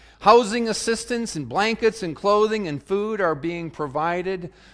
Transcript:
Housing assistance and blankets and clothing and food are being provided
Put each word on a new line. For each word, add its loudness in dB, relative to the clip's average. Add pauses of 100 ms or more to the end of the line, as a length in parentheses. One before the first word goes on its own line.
(220)
Housing 6
assistance -4
and -8
blankets 0
and -6
clothing 2
and -6
food -2
are 2
being -6
provided -4 (200)